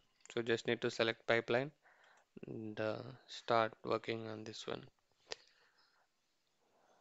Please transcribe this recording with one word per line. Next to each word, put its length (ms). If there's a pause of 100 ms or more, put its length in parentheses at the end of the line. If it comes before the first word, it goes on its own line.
(320)
So 100
just 260
need 140
to 80
select 360
pipeline 460 (760)
and, 320
uh, 200 (280)
start 460 (120)
working 440
on 160
this 220
one. 180 (2250)